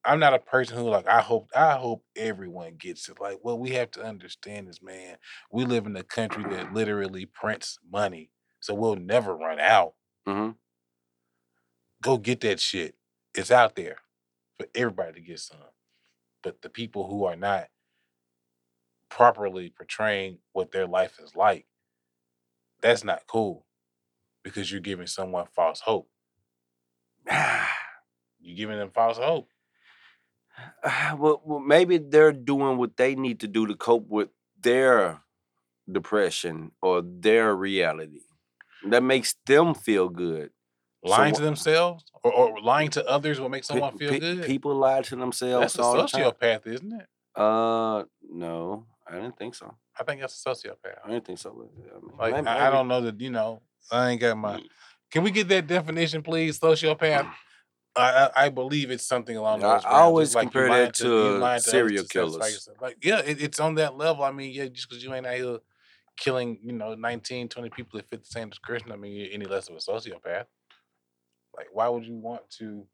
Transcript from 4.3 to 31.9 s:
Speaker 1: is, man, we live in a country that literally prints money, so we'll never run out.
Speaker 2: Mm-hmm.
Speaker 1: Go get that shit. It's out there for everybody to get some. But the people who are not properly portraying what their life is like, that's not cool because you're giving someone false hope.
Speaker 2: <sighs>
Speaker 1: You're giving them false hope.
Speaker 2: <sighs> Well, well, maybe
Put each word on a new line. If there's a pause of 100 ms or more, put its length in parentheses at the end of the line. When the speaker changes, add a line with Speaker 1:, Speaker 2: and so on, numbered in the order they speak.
Speaker 1:
is,
man, (340)
we
live
in
a
country
that
literally
prints (140)
money, (300)
so
we'll
never
run
out. (300)
Speaker 2:
Mm-hmm. (1500)
Speaker 1:
Go
get
that
shit. (400)
It's
out
there (600)
for
everybody
to
get
some. (840)
But
the
people
who
are
not (1400)
properly
portraying (160)
what
their
life
is
like, (1160)
that's
not
cool (760)
because
you're
giving
someone
false
hope.
Speaker 2:
<sighs> (1120)
Speaker 1:
You're
giving
them
false
hope.
Speaker 2:
<sighs> (1600)
Well,
well,
maybe